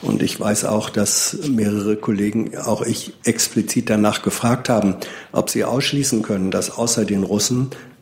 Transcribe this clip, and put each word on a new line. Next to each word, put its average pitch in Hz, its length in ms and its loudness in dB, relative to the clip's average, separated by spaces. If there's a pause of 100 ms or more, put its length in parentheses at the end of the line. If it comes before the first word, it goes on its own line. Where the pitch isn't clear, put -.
und - 220 0
ich - 180 -2
weiß 104 240 0
auch, 107 240 0
dass - 500 0 (100)
mehrere 107 480 0
Kollegen, 107 600 -2
auch - 240 -2
ich, - 320 -4 (120)
explizit 117 640 0
danach 104 320 2
gefragt 120 480 0
haben, 101 260 2 (360)
ob - 180 0
sie 113 140 0
ausschließen 131 580 0
können, 95 280 0
dass 95 280 -2
außer 117 260 0
den 98 200 2
Russen 123 460 0 (320)